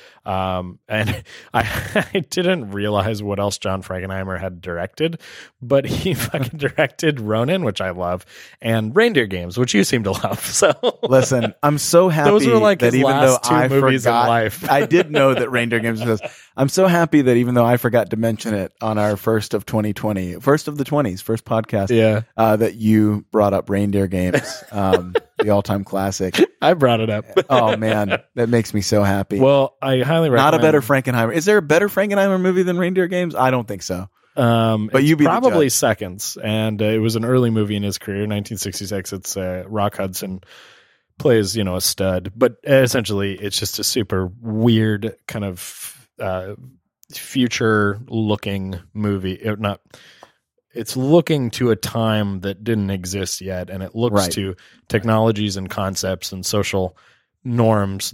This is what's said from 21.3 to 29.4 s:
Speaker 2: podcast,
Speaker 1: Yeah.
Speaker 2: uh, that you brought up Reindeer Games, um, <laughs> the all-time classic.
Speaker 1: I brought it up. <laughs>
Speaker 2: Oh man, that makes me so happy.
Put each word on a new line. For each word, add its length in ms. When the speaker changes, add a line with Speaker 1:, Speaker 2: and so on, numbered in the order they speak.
Speaker 2:
podcast, 460
Speaker 1:
Yeah. 320
Speaker 2:
uh, 200
that 200
you 560
brought 200
up 160
Reindeer 380
Games, 640
um, 460
<laughs> 120
the 120
all-time 320
classic. 540
Speaker 1:
I 120
brought 260
it 100
up. 140
<laughs> 140
Speaker 2:
Oh 260
man, 460
that 120
makes 240
me 80
so 220
happy. 380